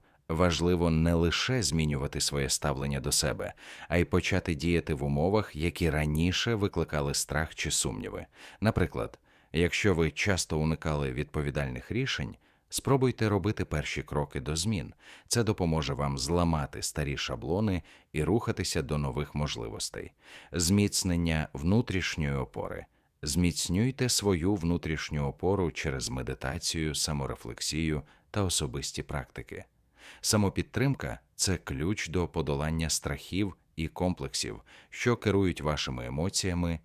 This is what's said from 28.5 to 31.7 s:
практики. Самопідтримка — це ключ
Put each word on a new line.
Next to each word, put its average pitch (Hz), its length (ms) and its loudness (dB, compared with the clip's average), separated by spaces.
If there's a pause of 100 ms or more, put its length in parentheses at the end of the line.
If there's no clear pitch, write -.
практики. - 640 -8 (560)
Самопідтримка — 104 960 0 (160)
це 92 220 0
ключ 82 520 -4